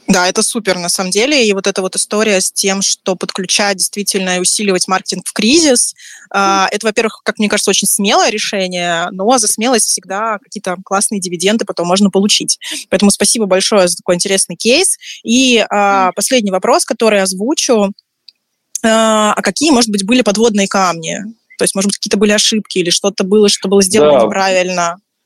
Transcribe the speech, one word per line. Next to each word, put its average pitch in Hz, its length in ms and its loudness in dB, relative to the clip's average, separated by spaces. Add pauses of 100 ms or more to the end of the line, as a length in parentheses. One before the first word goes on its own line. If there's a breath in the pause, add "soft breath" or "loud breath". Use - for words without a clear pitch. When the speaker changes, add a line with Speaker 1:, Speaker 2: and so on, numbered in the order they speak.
Speaker 1:
Да, 180 220 2
это 202 140 0
супер, 208 360 -2
на 175 120 -6
самом 185 220 -4
деле. 240 360 2
И 196 60 2
вот 190 120 -4
эта 202 140 -2
вот 185 160 -4
история 208 460 0
с - 100 -4
тем, 196 300 -2
что - 340 -2
подключать 196 640 -2
действительно 190 580 -4
и 180 40 -2
усиливать 185 460 0
маркетинг 190 380 -4
в - 80 -10
кризис, 262 640 2 (360 loud breath)
а, 196 400 0
это, 208 160 -4
во-первых, 220 380 -2
как - 140 -4
мне 208 100 0
кажется, 202 220 0
очень 196 180 0
смелое 262 420 2
решение, 180 840 -4
но 202 260 0
за - 100 0
смелость 226 380 0
всегда 202 560 -4
какие-то 190 420 -8
классные 196 360 -2
дивиденды 185 440 -2
потом 175 220 -6
можно 190 240 4
получить. 196 480 0 (320 loud breath)
Поэтому 202 200 4
спасибо 208 360 0
большое 185 420 2
за 170 80 -2
такой 180 200 -2
интересный 185 400 -2
кейс. 285 420 0 (260 loud breath)
И, 240 460 4
а, 196 360 2
Speaker 2:
Мгм. 180 100 0
Speaker 1:
последний 202 340 -2
вопрос, 220 340 2
который 214 380 0
озвучу. 202 720 0 (920)
А, 220 480 2
а - 80 -4
какие, 208 300 0
может 233 200 2
быть, 202 140 -2
были 247 160 2
подводные 208 480 2
камни? 170 480 -2 (420)
То - 60 -2
есть, - 100 -4
может 190 140 0
быть, - 80 -4
какие-то 214 220 -2
были 208 140 4
ошибки 214 440 0
или 175 140 0
что-то 196 340 -2
было, 202 240 4
что 202 200 -2
было 196 120 4
сделано 185 400 4
Speaker 3:
Да. 110 60 4
Speaker 1:
неправильно? 180 680 0 (300)